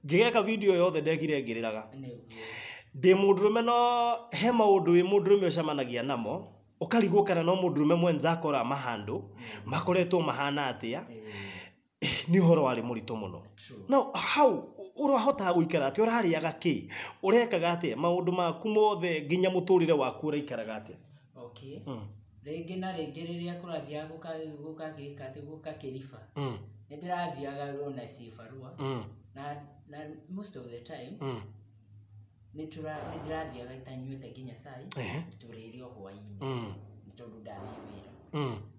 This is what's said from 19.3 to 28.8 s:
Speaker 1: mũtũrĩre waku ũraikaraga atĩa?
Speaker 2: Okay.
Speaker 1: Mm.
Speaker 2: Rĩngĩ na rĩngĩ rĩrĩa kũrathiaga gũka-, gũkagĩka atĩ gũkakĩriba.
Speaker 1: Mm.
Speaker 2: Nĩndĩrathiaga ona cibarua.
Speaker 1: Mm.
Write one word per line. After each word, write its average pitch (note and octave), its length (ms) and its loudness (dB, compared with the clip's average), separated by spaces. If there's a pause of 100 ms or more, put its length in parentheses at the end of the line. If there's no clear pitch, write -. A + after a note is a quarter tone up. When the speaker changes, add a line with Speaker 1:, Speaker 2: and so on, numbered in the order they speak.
Speaker 1:
mũtũrĩre F3+ 420 4
waku C#3 360 2
ũraikaraga A2+ 520 -4
atĩa? G2 160 -16 (400)
Speaker 2:
Okay. C3+ 500 -16
Speaker 1:
Mm. A2 220 -10 (380)
Speaker 2:
Rĩngĩ E3 340 -8
na F#3 180 -6
rĩngĩ D#3 300 -8
rĩrĩa F3 340 -8
kũrathiaga D3+ 480 -8
gũka-, D#3+ 540 -12
gũkagĩka D#3 600 -14 (100)
atĩ D3 140 -16
gũkakĩriba. C#3+ 720 -14 (160)
Speaker 1:
Mm. C3 220 -6 (320)
Speaker 2:
Nĩndĩrathiaga C#3+ 1000 -6
ona B2+ 200 -8
cibarua. A#2+ 720 -18
Speaker 1:
Mm. C3+ 240 -4 (320)